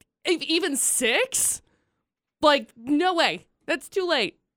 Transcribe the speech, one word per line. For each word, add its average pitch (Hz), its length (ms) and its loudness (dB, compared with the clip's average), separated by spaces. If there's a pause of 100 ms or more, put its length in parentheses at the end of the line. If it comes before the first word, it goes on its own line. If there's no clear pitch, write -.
(300)
e-, 320 160 -2
even 320 300 -2
six, - 840 0 (800)
like, 285 340 4
no 294 380 0
way. 254 340 0 (180)
That's 285 240 -4
too 370 160 -2
late. 285 340 -2 (180)